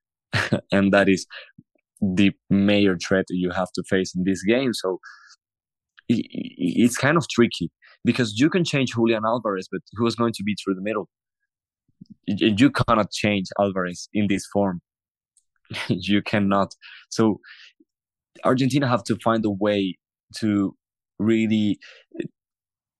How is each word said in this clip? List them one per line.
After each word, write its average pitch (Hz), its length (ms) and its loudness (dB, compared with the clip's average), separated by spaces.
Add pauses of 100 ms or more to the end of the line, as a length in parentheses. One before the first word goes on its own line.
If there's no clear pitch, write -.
(320)
<laughs> - 400 -2
And 98 200 4
that 98 160 6
is 92 180 2 (760)
the 98 320 2 (160)
major 101 480 2
threat 95 340 0
you 90 200 -2
have 92 240 -4
to 87 140 -4
face 95 260 0
in 90 100 -2
this 90 200 0
game. 123 280 2
So 92 280 -6 (1080)
i-, 123 60 2
i-, - 80 -2 (600)
it's 123 120 2
kind 147 200 0
of 151 120 0
tricky 101 440 0 (320)
because 113 320 0
you 143 140 2
can 175 140 0
change 135 300 -2
Julian 113 320 0
Alvarez, 110 440 -2
but 92 100 -8 (140)
who 117 120 0
is 113 80 -2
going 117 200 0
to 98 100 -10
be 104 180 -2
through 98 120 -2
the 92 80 -8
middle? 104 260 -6 (1200)
Y-, 101 280 2
you 139 140 6
cannot 113 400 2
change 104 360 -2 (120)
Alvarez 95 540 -2
in 104 160 0
this 95 240 -2
form. 98 280 0 (920)
<laughs> - 180 -8
You 98 340 0
cannot. 98 520 0 (360)
So 110 300 2 (1040)
Argentina 131 420 2
have 117 180 0
to 110 200 -2
find 113 200 2
a 104 60 0
way 101 460 0 (400)
to 101 400 0 (420)
really 107 600 2 (1200)